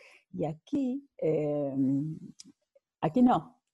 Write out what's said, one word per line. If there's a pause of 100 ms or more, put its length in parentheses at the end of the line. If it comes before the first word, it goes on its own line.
(320)
Y
aquí, (100)
eh, (1300)
aquí
no. (180)